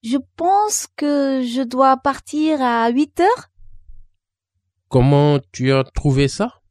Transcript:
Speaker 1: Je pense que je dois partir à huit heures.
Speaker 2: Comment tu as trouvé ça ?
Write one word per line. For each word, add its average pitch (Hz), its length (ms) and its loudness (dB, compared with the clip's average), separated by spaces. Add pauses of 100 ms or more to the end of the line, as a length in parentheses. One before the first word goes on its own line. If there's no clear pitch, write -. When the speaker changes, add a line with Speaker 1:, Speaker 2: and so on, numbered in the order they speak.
Speaker 1:
Je 233 160 -4 (160)
pense 392 600 -2
que 277 500 -2
je 240 160 -4
dois 262 360 2
partir 294 640 -2
à 233 300 0
huit 285 300 -2
heures. 415 280 0 (1400)
Speaker 2:
Comment 143 500 4 (140)
tu 131 200 -2
as 135 120 2
trouvé 139 420 0
ça ? 208 340 -6 (100)